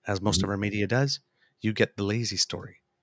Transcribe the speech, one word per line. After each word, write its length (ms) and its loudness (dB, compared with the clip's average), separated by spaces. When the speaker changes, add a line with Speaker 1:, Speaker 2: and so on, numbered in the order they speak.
Speaker 1:
as 140 -2
most 220 2
of 20 0
Speaker 2:
Mm-hmm. 60 -2
Speaker 1:
our 60 -2
media 300 0
does, 340 0
you 120 0
get 240 2
the 80 0
lazy 320 -2
story. 460 -4